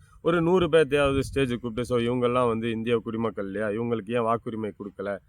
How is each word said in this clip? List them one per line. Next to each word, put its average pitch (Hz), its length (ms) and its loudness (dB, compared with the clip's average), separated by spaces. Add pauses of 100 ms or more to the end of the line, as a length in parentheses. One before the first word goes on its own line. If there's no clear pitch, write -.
(240)
ஒரு 170 160 2
நூறு 175 260 4
பேர்த்தையாவது 143 540 4
ஸ்டேஜுக்கு 123 400 -2
கூப்பிட்டு, 120 240 -4
"So, 123 140 0
இவங்கெல்லாம் 123 500 2
வந்து 113 220 -2
இந்திய 113 280 0
குடிமக்கள் 110 460 -4
இல்லையா, 101 240 -4
இவங்களுக்கு 113 460 -4
ஏன் 117 100 0
வாக்குரிமை 110 460 -2
கொடுக்கல?" 101 400 -10 (180)